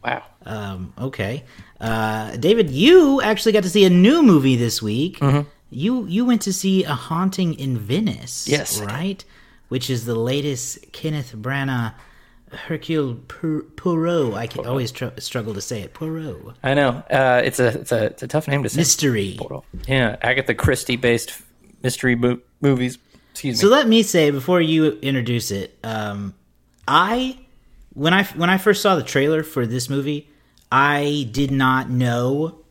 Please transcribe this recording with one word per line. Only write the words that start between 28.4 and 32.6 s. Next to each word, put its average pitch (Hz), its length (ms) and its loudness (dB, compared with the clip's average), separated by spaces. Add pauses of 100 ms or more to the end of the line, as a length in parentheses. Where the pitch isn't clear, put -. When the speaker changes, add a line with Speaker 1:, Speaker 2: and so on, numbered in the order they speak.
Speaker 2:
I 185 100 4
first 190 240 2
saw 196 120 4
the 147 80 0
trailer 147 400 0
for 135 240 -4
this 123 240 -4
movie, 143 380 -4 (420)
I 143 600 0
did 135 180 -2
not 131 400 0
know 127 680 -2 (100)